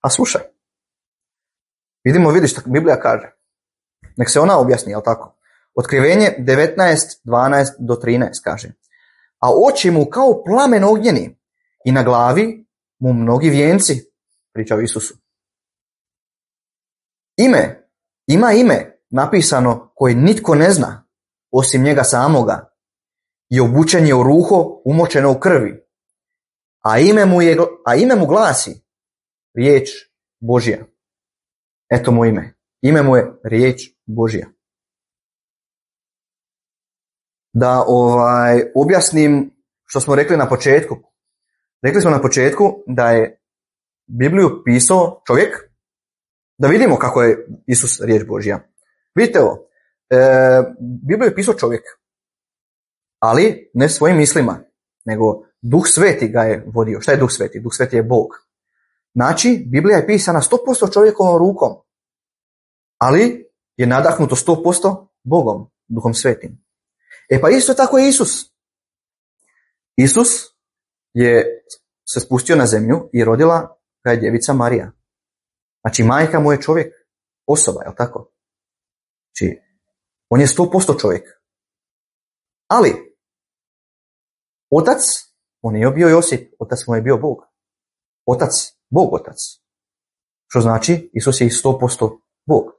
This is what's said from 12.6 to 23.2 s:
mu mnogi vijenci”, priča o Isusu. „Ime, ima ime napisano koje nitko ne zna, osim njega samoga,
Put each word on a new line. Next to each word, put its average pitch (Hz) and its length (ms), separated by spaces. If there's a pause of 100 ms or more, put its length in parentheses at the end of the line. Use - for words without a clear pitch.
mu 127 140
mnogi 120 380
vijenci”, 143 640 (400)
priča 110 240
o 107 40
Isusu. - 340 (2250)
„Ime, 196 520 (380)
ima 208 260
ime 214 460 (120)
napisano 127 840
koje 123 200
nitko 170 400
ne 160 160
zna, 139 380 (420)
osim 127 320
njega 135 220
samoga, 123 680 (760)